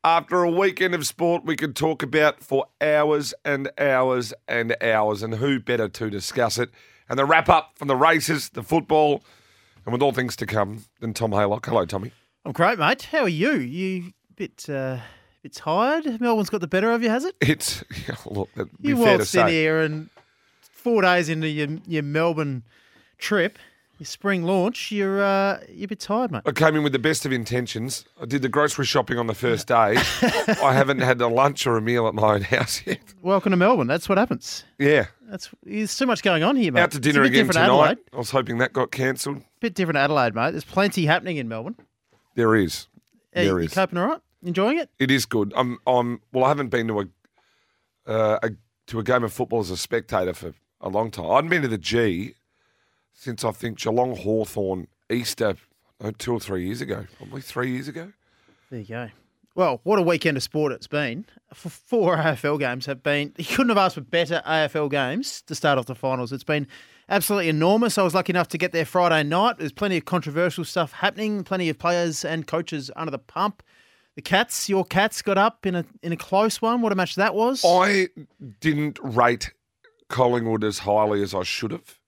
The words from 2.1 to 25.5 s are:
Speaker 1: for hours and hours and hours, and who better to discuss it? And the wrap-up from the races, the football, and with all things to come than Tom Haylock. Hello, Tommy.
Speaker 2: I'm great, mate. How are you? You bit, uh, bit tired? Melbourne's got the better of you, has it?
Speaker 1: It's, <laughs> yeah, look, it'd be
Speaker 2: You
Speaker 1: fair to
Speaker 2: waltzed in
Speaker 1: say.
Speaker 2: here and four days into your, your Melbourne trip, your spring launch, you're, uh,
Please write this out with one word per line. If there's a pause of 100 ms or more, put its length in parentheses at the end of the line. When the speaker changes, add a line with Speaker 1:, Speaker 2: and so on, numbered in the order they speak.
Speaker 1:
for (120)
hours (100)
and
hours (160)
and
hours,
and
who
better
to
discuss
it? (400)
And
the
wrap-up
from
the
races,
the
football, (640)
and
with
all
things
to
come (160)
than
Tom
Haylock.
Hello,
Tommy. (340)
Speaker 2:
I'm
great,
mate.
How
are
you?
You (220)
bit,
uh, (420)
bit
tired?
Melbourne's
got
the
better
of
you,
has
it?
Speaker 1:
It's, (120)
<laughs>
yeah, (100)
look,
it'd (100)
be
Speaker 2:
You
Speaker 1:
fair
to
Speaker 2:
waltzed
in
Speaker 1:
say.
Speaker 2:
here
and (600)
four
days
into
your, (200)
your
Melbourne (560)
trip, (400)
your
spring
launch,
you're,
uh,